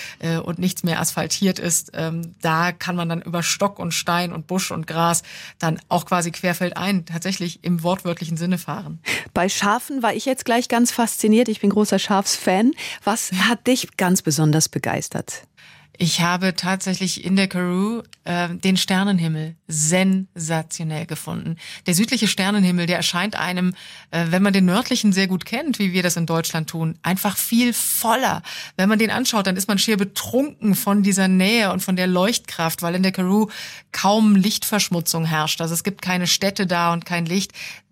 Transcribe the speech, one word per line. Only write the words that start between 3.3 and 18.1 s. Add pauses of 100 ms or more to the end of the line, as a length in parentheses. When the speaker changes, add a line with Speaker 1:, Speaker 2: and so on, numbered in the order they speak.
Speaker 1:
Stock
und
Stein
und
Busch
und
Gras (360)
dann
auch
quasi
querfeldein
tatsächlich
im
wortwörtlichen
Sinne
fahren. (340)
Speaker 2:
Bei
Schafen
war
ich
jetzt
gleich
ganz
fasziniert.
Ich
bin
großer
Schafsfan. (320)
Was (180)
hat
dich
ganz
besonders
begeistert? (520)
Speaker 1:
Ich
habe
tatsächlich
in
der
Karoo, (220)